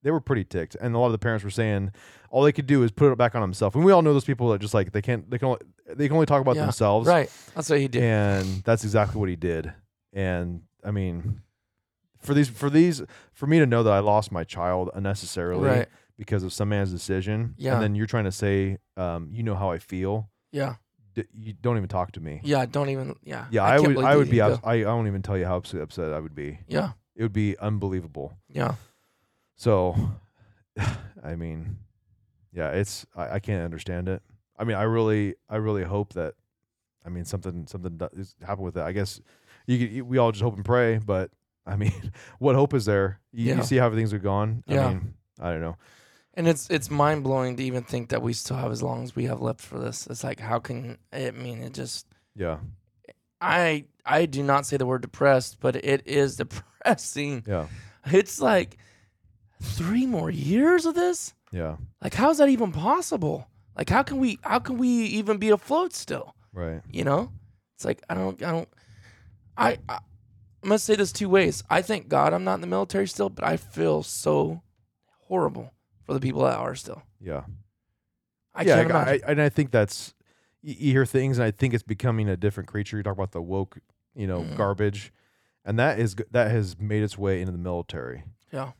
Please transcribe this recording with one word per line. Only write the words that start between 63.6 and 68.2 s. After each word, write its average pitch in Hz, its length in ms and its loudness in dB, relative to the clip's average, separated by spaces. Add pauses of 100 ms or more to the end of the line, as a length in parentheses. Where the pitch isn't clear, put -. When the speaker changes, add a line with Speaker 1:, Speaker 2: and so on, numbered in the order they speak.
Speaker 2:
Like, - 140 -6
how 254 140 4
can 269 160 -4
we, 247 240 0
how 247 160 0
can 247 180 -6
we 254 100 2
even 214 500 0
be 214 120 0
afloat 294 440 2
still? - 420 -10 (180)
Speaker 1:
Right. 82 360 -6
Speaker 2:
You 165 140 -6
know? 156 280 0 (440)
It's - 100 -18
like, - 240 -4
I - 40 -4
don't, - 300 -4